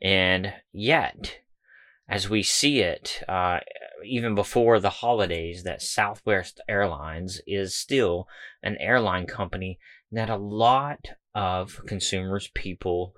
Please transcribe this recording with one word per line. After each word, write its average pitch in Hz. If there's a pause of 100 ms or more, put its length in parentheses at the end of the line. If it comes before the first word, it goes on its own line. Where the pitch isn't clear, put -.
And 95 (200)
yet, 113 (680)
as 101
we 107
see 143
it, -
uh, 90 (420)
even 117
before 113
the 98
holidays, 87
that 90
Southwest 104
Airlines 87
is 95
still 92 (340)
an 104
airline 92
company 92 (320)
that 110
a 110
lot 117 (220)
of 92
consumers, 95
people, 90